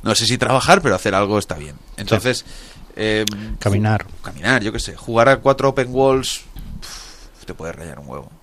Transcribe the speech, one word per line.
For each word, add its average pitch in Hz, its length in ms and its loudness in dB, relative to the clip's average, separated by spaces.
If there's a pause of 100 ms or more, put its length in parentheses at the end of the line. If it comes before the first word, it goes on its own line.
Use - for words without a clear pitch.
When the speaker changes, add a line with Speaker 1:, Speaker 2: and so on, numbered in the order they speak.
Speaker 1:
no 107 120 0
sé 117 100 0
si 123 120 0
trabajar, 135 440 4
pero 104 140 2
hacer 95 200 0
algo 101 240 2
está - 160 -6
bien. 73 200 -14 (220)
Entonces, 113 420 0
Speaker 2:
Sí. - 60 -16 (520)
Speaker 1:
eh, 107 280 0 (340)
Speaker 2:
Caminar. 104 460 2
Speaker 1:
ju-, - 180 -16
caminar, 120 400 -2
yo 107 100 -4
qué 117 60 -6
sé. - 160 -10
Jugar 117 340 4
a 135 80 6
cuatro 135 320 4
open 131 240 0
worlds, 131 500 2 (380)
pf, - 640 -20
te 90 80 -14
puede 82 200 -10
rayar 76 260 -14
un 71 100 -16
huevo. 65 200 -12 (140)